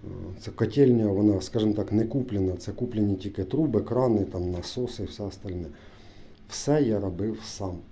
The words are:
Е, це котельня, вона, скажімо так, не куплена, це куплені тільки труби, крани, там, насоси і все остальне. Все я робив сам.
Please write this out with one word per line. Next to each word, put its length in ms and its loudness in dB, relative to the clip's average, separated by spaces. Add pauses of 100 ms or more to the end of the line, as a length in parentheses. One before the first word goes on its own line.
Е, 40 -12 (320)
це 120 -10
котельня, 560 6
вона, 340 4
скажімо 320 2
так, 180 -2
не 140 4
куплена, 520 0
це 140 -10
куплені 440 0
тільки 280 -6
труби, 380 0
крани, 420 2
там, 280 -4
насоси 520 -6
і 20 -4
все 180 -10
остальне. 420 -8 (840)
Все 340 2
я 160 2
робив 440 -4
сам. 340 -8 (140)